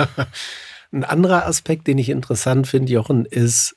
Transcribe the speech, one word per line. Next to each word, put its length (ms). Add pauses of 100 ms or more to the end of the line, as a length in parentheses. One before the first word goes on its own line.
(200)
<laughs> 720
Ein 120
anderer 420
Aspekt, 400
den 120
ich 100
interessant 580
finde, 260
Jochen, 320
ist, 520